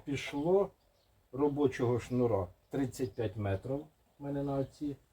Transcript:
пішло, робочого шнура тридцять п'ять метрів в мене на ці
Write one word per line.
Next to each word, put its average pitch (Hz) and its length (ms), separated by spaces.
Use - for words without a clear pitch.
пішло, 156 640
робочого 135 680
шнура 113 480
тридцять 135 440
п'ять 107 220
метрів 104 420
в 143 40
мене 143 200
на 139 220
ці 143 320